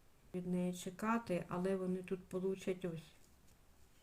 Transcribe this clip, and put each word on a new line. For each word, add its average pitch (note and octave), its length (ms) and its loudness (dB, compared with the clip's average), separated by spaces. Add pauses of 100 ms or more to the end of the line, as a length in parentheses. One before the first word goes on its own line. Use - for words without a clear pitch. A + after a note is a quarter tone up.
(340)
від F3+ 140 -2
неї F3+ 260 2
чекати, G3 760 0
але F#3 260 2
вони F#3 280 0
тут F#3 260 -4
получать F#3 560 0
ось. E3 280 -6 (880)